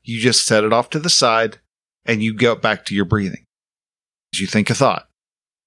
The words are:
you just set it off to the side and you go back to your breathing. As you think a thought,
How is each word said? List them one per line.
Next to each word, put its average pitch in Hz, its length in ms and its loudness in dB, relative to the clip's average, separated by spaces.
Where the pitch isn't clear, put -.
you 117 180 -6
just 117 240 2
set 107 200 4
it 110 80 2
off 120 180 0
to 160 80 -4
the 165 120 -4
side 113 480 0
and 110 180 -2
you 110 120 -2
go 117 200 2
back 107 320 -2
to 98 80 -8
your 101 100 0
breathing. 98 400 -4
As - 80 -6
you 95 60 -6
think 104 240 0
a 117 40 0
thought, 120 340 0